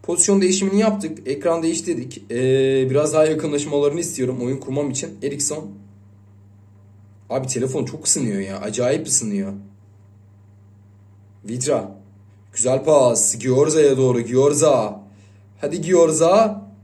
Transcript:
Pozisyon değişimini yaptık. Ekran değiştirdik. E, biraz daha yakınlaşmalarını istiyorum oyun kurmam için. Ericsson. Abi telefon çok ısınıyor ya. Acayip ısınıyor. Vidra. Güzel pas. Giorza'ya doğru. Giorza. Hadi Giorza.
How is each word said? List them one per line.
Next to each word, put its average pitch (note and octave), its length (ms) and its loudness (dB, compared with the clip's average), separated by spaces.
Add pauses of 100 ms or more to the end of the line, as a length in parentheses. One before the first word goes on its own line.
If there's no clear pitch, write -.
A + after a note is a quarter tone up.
Pozisyon G3 380 2
değişimini G3 380 2
yaptık. G3+ 480 -2
Ekran E3 360 -2
değiştirdik. C#3 680 -6
E, A#2+ 40 -6 (540)
biraz D3+ 240 0
daha D#3 120 6
yakınlaşmalarını D3 760 -2
istiyorum B2+ 420 -4
oyun B2+ 160 -4
kurmam C#3 320 -4
için. - 340 -8
Ericsson. C#3+ 480 -6 (1600)
Abi C3 180 -4
telefon C3 380 -4
çok - 200 -12
ısınıyor A2+ 340 -2
ya. G2 200 -10
Acayip B2 480 -4
ısınıyor. G2+ 460 -4 (1900)
Vidra. B2 460 -2 (640)
Güzel C3 300 0
pas. B2 560 4
Giorza'ya C#3 580 4
doğru. B2 240 2
Giorza. C3 840 2 (580)
Hadi D3+ 200 -4
Giorza. E3+ 800 4 (220)